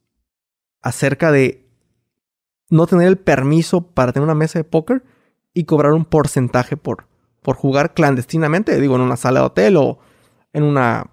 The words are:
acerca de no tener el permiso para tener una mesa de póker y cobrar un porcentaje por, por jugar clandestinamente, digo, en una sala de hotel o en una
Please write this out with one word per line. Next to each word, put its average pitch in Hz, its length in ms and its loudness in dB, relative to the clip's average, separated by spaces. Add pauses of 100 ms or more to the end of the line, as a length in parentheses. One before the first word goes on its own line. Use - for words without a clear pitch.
(840)
acerca 139 500 -2
de 135 340 0 (1040)
no 165 180 2
tener 175 220 2
el 190 100 4
permiso 160 640 0 (100)
para 123 200 0
tener 139 120 -2
una 160 100 -2
mesa 156 240 -2
de 156 60 -4
póker 165 380 -2 (520)
y 175 100 -4
cobrar 147 280 2
un 160 120 0
porcentaje 139 720 -2
por, - 300 -10 (360)
por 131 140 -2
jugar 139 380 -2
clandestinamente, 156 840 0
digo, 135 160 0
en 127 60 0
una 127 140 -2
sala 131 240 0
de 131 60 2
hotel 196 320 2
o - 200 -2 (540)
en 151 120 -2
una 123 480 -2